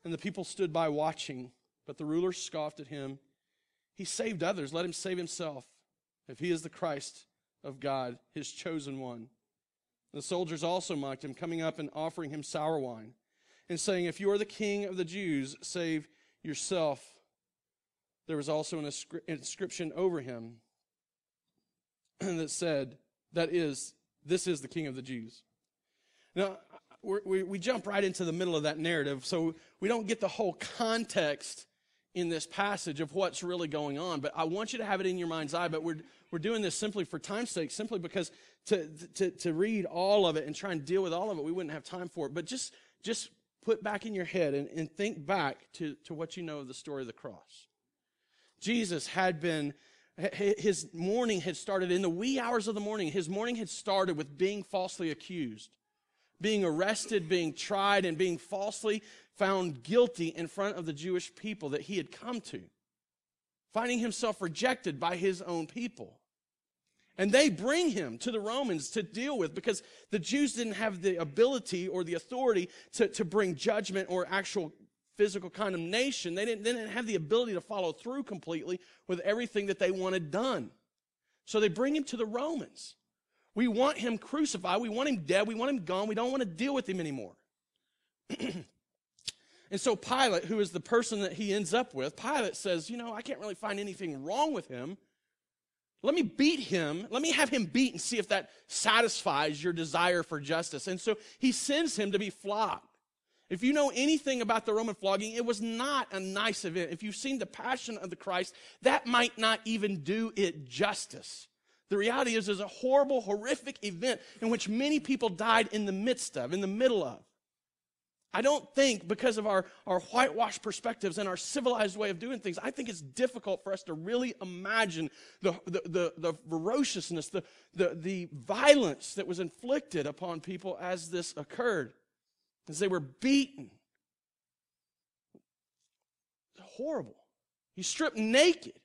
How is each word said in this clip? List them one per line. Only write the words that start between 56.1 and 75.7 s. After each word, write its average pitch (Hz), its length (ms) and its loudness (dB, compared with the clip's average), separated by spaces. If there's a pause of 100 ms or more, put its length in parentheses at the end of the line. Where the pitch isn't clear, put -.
being 208 240 2
arrested, 185 640 0
being 170 240 2
tried, 196 500 2
and 165 140 0
being 175 200 2
falsely 208 640 -2 (400)
found 185 400 2
guilty 233 460 4
in 170 200 -4
front 196 300 -2
of 170 80 -6
the 160 80 -4
Jewish 175 400 -4
people 202 360 -8
that 143 120 -2
he 123 160 -6
had 160 140 -6
come 240 300 -8
to, - 200 -12 (1120)
finding 240 240 0
himself 226 420 -2
rejected 190 600 0
by 170 160 0
his 180 260 0
own 170 240 -2
people. 226 540 -10 (1000)
And 196 140 4
they 277 180 8
bring 262 400 2
him 147 300 -2
to 247 120 -2
the 220 80 0
Romans 208 520 -2
to 226 100 -2
deal 233 380 -4
with 156 160 0
because 196 260 -2 (300)
the 208 80 0
Jews 277 340 2
didn't 226 200 -2
have 196 280 -2
the 185 140 2
ability 185 720 2
or 180 160 -2
the 170 100 -4
authority 214 560 2 (240)
to, 220 140 4
to 202 180 -2
bring 185 300 2
judgment 190 560 0
or 180 180 0
actual 190 440 -2 (440)
physical 196 320 2
condemnation. 185 840 -2